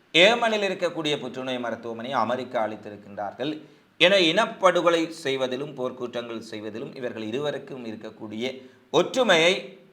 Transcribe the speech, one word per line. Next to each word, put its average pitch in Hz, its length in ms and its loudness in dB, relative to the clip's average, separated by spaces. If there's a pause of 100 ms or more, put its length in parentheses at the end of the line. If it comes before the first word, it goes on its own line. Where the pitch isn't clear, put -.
(140)
ஏமனில் 220 540 6
இருக்கக்கூடிய 160 520 -2
புற்றுநோய் 127 440 -6
மருத்துவமனையை 117 540 -6
அமெரிக்கா 120 480 0
அளித்திருக்கின்றார்கள். 104 960 -8 (360)
என 185 180 6
இனப்படுகொலை 175 920 4
செய்வதிலும் 135 640 -4
போர்க்குற்றங்கள் 120 640 -6
செய்வதிலும் 110 560 -10
இவர்கள் 117 280 -8
இருவருக்கும் 135 640 -6
இருக்கக்கூடிய 113 760 -8 (280)
ஒற்றுமையை 180 880 4 (140)